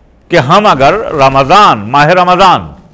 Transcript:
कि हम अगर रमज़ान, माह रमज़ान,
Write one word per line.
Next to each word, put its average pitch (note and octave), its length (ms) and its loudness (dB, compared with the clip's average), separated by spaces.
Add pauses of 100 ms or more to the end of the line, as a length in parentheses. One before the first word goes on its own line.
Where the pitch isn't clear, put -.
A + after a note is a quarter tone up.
(300)
कि E3+ 80 -2
हम F3 300 0
अगर D3 260 0 (220)
रमज़ान, C#3 600 2 (120)
माह D3 220 2
रमज़ान, F3 640 0 (200)